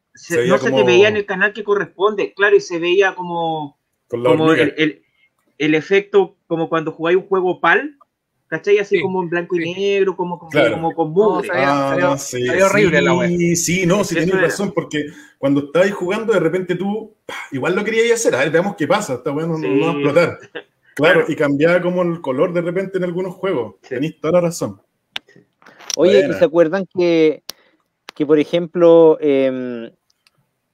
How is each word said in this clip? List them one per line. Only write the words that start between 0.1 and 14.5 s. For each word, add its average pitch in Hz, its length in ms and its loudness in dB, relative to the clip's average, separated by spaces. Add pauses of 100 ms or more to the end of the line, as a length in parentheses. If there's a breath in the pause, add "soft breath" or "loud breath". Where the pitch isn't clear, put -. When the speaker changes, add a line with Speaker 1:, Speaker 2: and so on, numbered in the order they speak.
Speaker 1:
se, - 200 -14
Speaker 2:
Se 240 80 0
veía - 100 2
Speaker 1:
no - 60 6
se - 80 -4
te - 60 0
Speaker 2:
como 262 140 4
Speaker 1:
veía 185 220 6
en 214 80 0
el 202 100 -4
canal 202 280 -2
que 220 100 -10
corresponde, 202 680 -2
claro, 202 240 2
y - 40 -2
se 175 180 -8
veía 185 360 2
como, 165 640 -6 (320)
Speaker 2:
Con 120 140 -6
la 123 80 2
Speaker 1:
como 156 140 2
Speaker 2:
hormiga. 160 180 4
Speaker 1:
el, 147 140 -2
el, 156 260 -4 (540)
el 156 180 0
efecto 196 600 0 (120)
como 165 200 -4
cuando 160 240 -4
jugáis 165 260 -2
un 190 100 -4
juego 185 340 -2
pal, 220 340 0 (520)
¿cachai? 202 320 0
Así 202 180 -2
Speaker 3:
Sí, 175 40 -2
Speaker 1:
como 185 200 -4
en 170 80 -6
blanco 175 280 -4
y 165 60 -4
Speaker 3:
sí. 170 120 -6
Speaker 1:
negro, 196 420 -2
como, 180 220 -6
como, 160 120 -20
Speaker 2:
Claro. 143 220 2
Speaker 1:
como 165 200 -4
con 165 160 -2
Speaker 3:
No, 156 40 -8
Speaker 1:
mugre. 202 340 0
Speaker 3:
se 190 60 -4
veía, 139 160 0
Speaker 2:
Ah, 139 200 0
Speaker 3:
se 139 60 -2
veía, 135 220 0
Speaker 2:
sí, 123 300 -6
Speaker 3:
se 123 40 -2
veía 190 140 2
horrible 196 340 2
Speaker 2:
sí, 143 60 2
Speaker 3:
la 139 80 2
wea. - 160 0 (260)
Speaker 2:
sí, 180 300 -2
no, 190 180 2
sí, 170 120 -6
Speaker 1:
Eso 165 100 -2
Speaker 2:
tenés 185 100 0
Speaker 1:
era. 185 80 0
Speaker 2:
razón, 190 300 -2